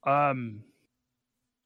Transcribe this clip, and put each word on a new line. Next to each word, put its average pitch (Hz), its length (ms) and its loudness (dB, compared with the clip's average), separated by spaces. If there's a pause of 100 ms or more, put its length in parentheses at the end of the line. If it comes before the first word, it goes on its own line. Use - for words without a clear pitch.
Um, 131 560 0 (1040)